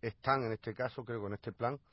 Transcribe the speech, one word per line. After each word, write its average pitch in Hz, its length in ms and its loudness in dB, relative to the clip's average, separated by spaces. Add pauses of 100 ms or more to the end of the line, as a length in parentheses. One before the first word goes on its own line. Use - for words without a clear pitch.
están 131 420 2
en 113 100 0
este 107 200 -4
caso, 123 320 -2
creo 117 160 -2
que 101 60 -2
en 101 60 -2
este 101 180 -6
plan, 123 280 0 (140)